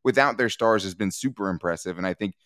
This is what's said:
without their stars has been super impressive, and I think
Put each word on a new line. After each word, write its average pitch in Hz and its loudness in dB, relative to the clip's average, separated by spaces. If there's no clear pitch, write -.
without 131 4
their 120 2
stars 110 2
has 92 -6
been 98 -2
super 104 -4
impressive, 87 -4
and 92 -4
I 92 -2
think 101 -6